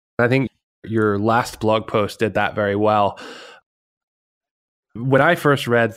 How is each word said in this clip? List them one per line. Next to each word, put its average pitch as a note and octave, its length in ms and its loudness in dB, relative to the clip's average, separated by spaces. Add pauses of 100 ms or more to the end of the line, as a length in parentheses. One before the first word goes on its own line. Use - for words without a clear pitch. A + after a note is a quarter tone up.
(180)
I A#2+ 100 2
think C3 220 0 (340)
your G#2+ 360 0
last A2+ 400 0
blog A2 280 0
post G#2 320 -2
did G#2+ 160 -2
that G#2 200 -2
very G2+ 200 -2
well. G#2 440 0 (1800)
When C3 260 2
I E3 140 4
first C#3+ 320 0
read A#2 300 2